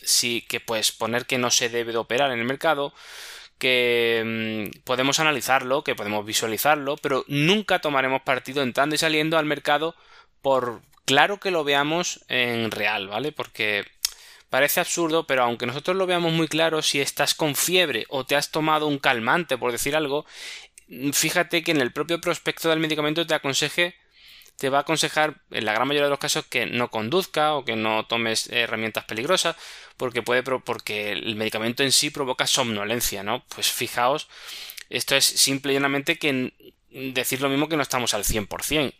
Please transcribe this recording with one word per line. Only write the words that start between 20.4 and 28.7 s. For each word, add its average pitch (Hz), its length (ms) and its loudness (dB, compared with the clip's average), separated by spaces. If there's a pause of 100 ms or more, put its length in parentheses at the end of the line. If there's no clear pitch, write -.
fíjate 165 500 2
que 170 80 0
en 156 80 4
el 123 140 0
propio 156 260 -2
prospecto 165 500 -2
del 160 100 4
medicamento 156 460 0
te 160 80 0
aconseje, 147 640 0 (640)
te 135 120 -2
va 139 100 4
a - 20 4
aconsejar, 151 600 0 (100)
en 113 120 -4
la 107 80 0
gran 117 160 2
mayoría 143 180 2
de 143 40 2
los 143 100 0
casos, 151 260 -2
que 120 200 -2
no 120 260 -2
conduzca 151 640 0
o 135 100 -4
que 117 140 -4
no 110 280 0
tomes 113 440 -2
herramientas 113 560 -2